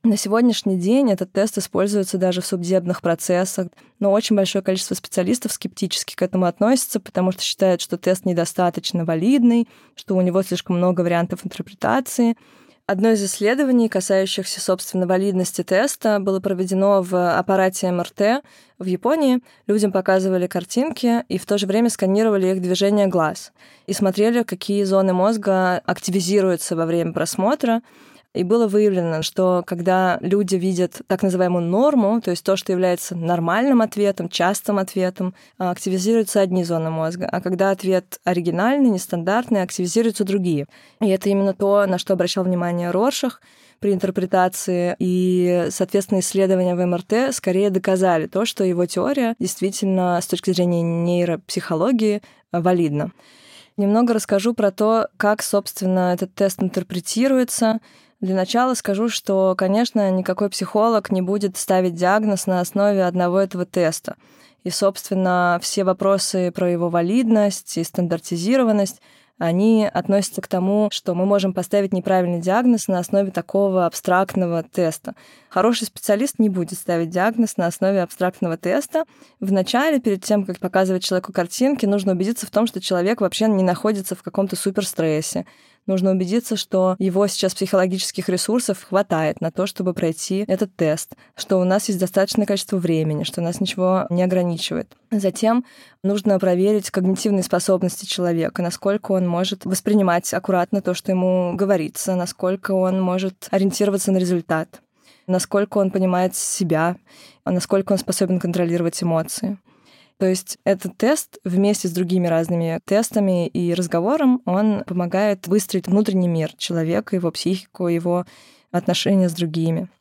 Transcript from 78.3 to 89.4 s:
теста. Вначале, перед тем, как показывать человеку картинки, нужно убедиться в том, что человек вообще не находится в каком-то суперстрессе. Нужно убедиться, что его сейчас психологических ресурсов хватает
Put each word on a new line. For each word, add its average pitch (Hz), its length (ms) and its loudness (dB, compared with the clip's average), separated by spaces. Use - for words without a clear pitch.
теста. 285 480 -2
Вначале, 233 580 2
перед 202 240 -2
тем, 208 220 0
как 180 140 -8
показывать 185 440 0
человеку 185 300 -4
картинки, 240 520 0
нужно 196 280 2
убедиться 190 340 -2
в - 40 -16
том, 220 160 2
что 185 120 -6
человек 185 400 0
вообще 214 300 0
не 190 140 2
находится 190 520 -2
в - 80 -20
каком-то 196 320 -4
суперстрессе. 165 880 -2
Нужно 190 260 2
убедиться, 190 440 0
что 185 420 0
его 190 300 2
сейчас 190 260 -2
психологических 190 760 -2
ресурсов 208 560 -2
хватает 170 560 -2